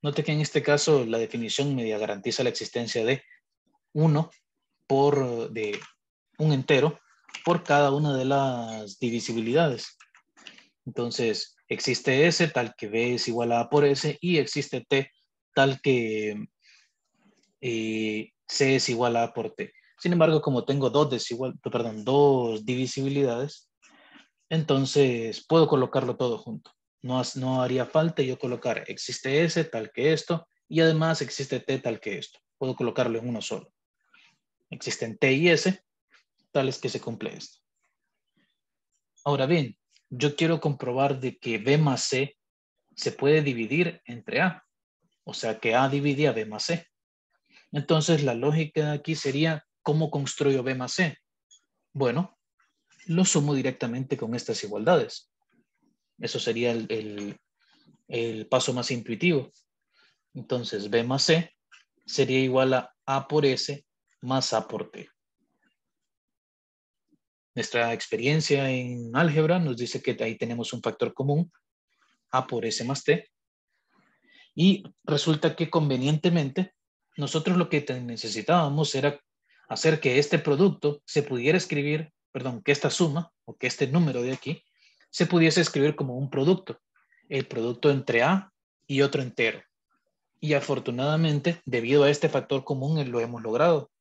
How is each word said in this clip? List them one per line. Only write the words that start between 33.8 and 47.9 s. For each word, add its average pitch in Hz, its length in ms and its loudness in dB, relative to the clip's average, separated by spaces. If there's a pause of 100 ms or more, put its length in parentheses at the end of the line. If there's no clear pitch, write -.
Existen 117 480 -8
T 131 140 2
y 151 160 4
S 175 340 2 (720)
tales 131 260 0
que 127 120 -6
se 120 100 -6
cumple - 380 -10
esto. - 220 -20 (1600)
Ahora 135 220 2
bien, 143 320 0 (320)
yo 143 260 -2
quiero 165 240 0
comprobar 135 640 -2
de 127 160 -6
que 113 200 -4
B 131 200 2
más 143 260 2
C 135 340 -2 (600)
se - 160 -4
puede 151 300 4
dividir 139 600 -2
entre 120 380 -6
A. 180 240 -2 (580)
O - 100 -14
sea 110 260 -4
que 113 160 0
A 135 120 4
divide 143 400 0
a 123 60 2
B 107 120 -4
más 107 200 -8
C. 170 240 -6 (840)
Entonces 151 520 2